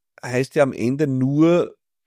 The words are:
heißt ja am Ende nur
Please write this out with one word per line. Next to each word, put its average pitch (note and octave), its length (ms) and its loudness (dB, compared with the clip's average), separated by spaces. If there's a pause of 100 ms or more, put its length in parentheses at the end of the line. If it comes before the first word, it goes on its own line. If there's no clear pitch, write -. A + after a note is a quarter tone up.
(240)
heißt B2 320 -4
ja D3+ 80 2
am C3+ 100 -2
Ende C#3 340 -2
nur C#3+ 680 2 (320)